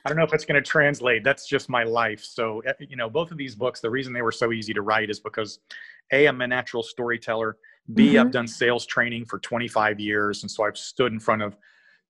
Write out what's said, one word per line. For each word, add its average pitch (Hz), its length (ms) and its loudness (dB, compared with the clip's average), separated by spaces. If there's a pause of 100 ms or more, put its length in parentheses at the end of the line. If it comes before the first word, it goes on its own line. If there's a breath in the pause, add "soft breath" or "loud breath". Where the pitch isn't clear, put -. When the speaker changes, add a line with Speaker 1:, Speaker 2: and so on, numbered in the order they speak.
Speaker 1:
I 139 40 0
don't 151 80 0
know 165 60 4
if 151 100 2
it's 151 120 0
gonna 143 160 4
translate. 127 640 2
That's 135 240 0
just 135 220 -2
my 123 140 2
life. 113 400 0
So, 113 380 -4
eh, 131 180 -4
you 139 160 -16
know, 117 140 -4
both 165 220 -2
of 165 60 -10
these 131 180 -8
books, 120 260 -2
the 117 80 -2
reason 127 240 -4
they 123 80 -4
were 113 100 0
so 117 200 0
easy 110 220 -4
to 107 80 -2
write 107 280 0
is 104 100 -6
because, 107 400 -8 (520 loud breath)
A, 139 140 6
I'm 131 160 2
a 123 60 -2
natural 123 360 -2
storyteller. 113 760 -4 (360 soft breath)
B, 143 240 8
I've 131 80 8
Speaker 2:
Mm-hmm. 127 60 2
Speaker 1:
done 123 160 -2
sales 120 380 0
training 117 400 -2
for 101 140 -10
twenty-five 107 600 0
years. 104 440 -2
And 104 80 -10
so 110 120 -2
I've 104 140 -2
stood - 360 -2
in 110 60 -6
front 110 220 0
of 104 140 -4 (540 soft breath)